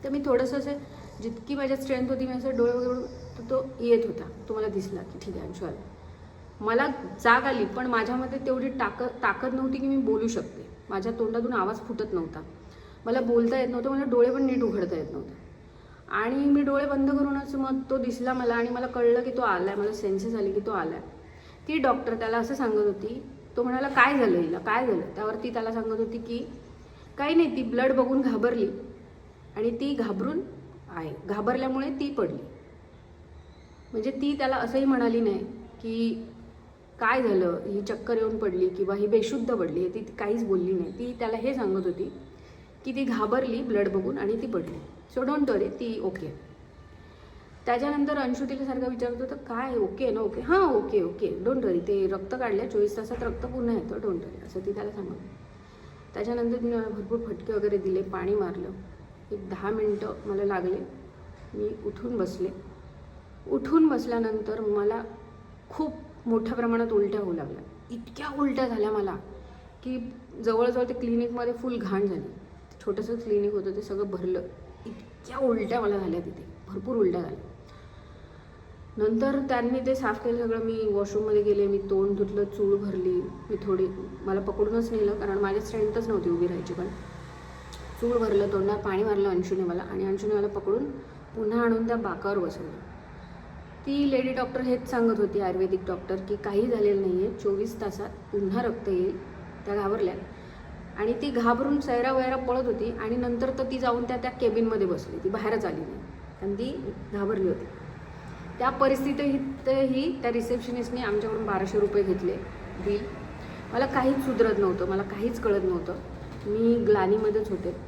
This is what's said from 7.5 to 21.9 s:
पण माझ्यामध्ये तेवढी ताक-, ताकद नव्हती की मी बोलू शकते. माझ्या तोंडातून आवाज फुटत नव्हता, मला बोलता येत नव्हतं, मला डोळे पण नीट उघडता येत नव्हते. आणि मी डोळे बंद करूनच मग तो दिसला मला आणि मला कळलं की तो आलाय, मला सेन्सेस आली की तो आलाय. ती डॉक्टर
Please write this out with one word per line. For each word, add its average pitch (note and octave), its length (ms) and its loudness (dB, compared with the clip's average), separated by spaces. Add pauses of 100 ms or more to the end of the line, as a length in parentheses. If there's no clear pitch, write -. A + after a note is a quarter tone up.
पण A#3+ 220 -4
माझ्यामध्ये B3+ 600 0
तेवढी C4 240 0
ताक-, A#3+ 320 -2
ताकद A#3+ 520 -2
नव्हती C4 240 0
की C4+ 80 -2
मी C4+ 100 2
बोलू A3 320 2
शकते. - 380 -6 (240)
माझ्या G3+ 220 -2
तोंडातून A#3 400 0
आवाज G#3+ 260 0
फुटत G#3+ 340 -6
नव्हता, E3 300 -4 (640)
मला A#3+ 140 2
बोलता A#3 400 4
येत B3+ 80 2
नव्हतं, B3 220 0
मला C4+ 140 2
डोळे A#3+ 260 6
पण C4+ 120 2
नीट B3+ 200 4
उघडता G3 340 2
येत D3 160 -4
नव्हते. - 200 -8 (760)
आणि A3+ 280 0
मी C#4+ 260 6
डोळे C#4 240 4
बंद C#4 240 4
करूनच C#4 440 0
मग C4 260 0 (100)
तो C4+ 80 2
दिसला A#3+ 340 0
मला B3 220 2
आणि A#3 140 2
मला B3 180 -2
कळलं A#3+ 360 6
की B3+ 80 -2
तो B3 120 0
आलाय, G3 320 2
मला G3+ 180 0
सेन्सेस G#3 420 0
आली G3+ 180 0
की G3+ 80 2
तो G#3+ 100 -4
आलाय. E3+ 300 -2 (680)
ती D4+ 100 2
डॉक्टर B3+ 360 2